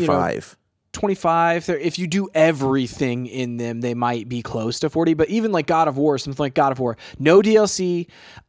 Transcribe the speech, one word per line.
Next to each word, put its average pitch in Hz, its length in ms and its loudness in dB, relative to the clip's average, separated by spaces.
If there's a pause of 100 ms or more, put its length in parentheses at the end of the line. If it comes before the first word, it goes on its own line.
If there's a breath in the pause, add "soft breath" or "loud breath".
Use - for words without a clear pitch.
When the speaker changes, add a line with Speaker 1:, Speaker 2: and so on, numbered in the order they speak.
Speaker 1:
know, 170 60 0
Speaker 2:
twenty-five. 90 500 -2 (360)
Speaker 1:
twenty-five. 170 760 0
They're, 170 120 -2
if 160 200 -4
you 180 80 -4
do 185 280 -2
everything 135 920 0
in 120 300 -6
them, 117 240 -6
they 120 140 -4
might 120 340 -2
be 120 140 -6
close 117 380 -6
to 156 100 0
forty. 165 240 2
But 151 140 2
even, 220 240 -2
like, 160 140 0
God 160 220 2
of 131 80 -4
War, 143 220 2
something 139 240 -6
like 135 120 -4
God 139 180 4
of 127 80 -6
War, 120 160 -2 (220 loud breath)
no 160 240 8
D 214 140 4
L 214 120 6
C, 175 400 -4 (400 loud breath)